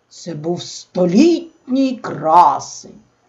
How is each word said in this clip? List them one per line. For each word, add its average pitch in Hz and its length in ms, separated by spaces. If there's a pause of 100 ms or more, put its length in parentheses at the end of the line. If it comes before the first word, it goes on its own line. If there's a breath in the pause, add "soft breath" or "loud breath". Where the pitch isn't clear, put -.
Це - 240
був 160 300
столітній 262 1300
красень. 160 1000 (300)